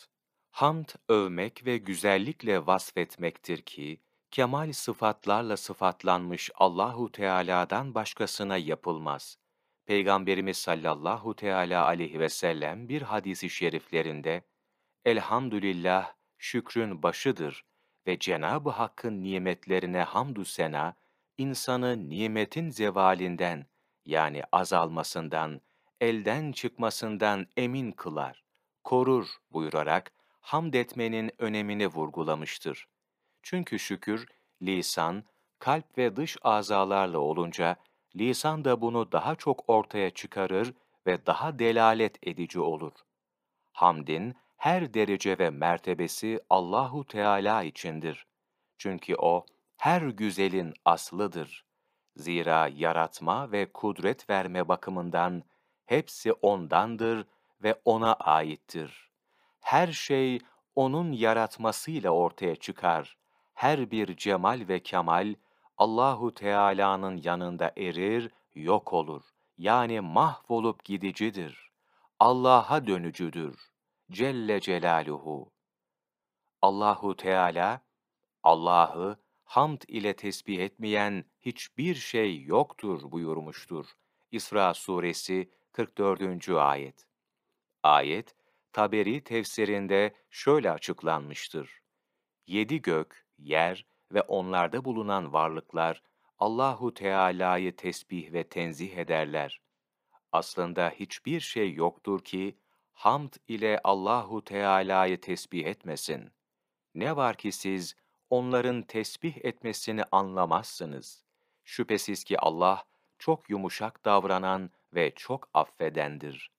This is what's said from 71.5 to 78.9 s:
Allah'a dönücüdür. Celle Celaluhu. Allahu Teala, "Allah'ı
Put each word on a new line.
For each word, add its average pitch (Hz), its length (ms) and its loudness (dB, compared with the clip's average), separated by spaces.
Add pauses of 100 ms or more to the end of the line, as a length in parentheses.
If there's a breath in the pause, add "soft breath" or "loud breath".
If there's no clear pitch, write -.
Allah'a 127 680 6
dönücüdür. 85 840 -4 (400)
Celle 110 480 0
Celaluhu. 78 920 -2 (1080)
Allahu 98 540 4
Teala, 92 640 2 (600)
"Allah'ı 82 760 4 (240)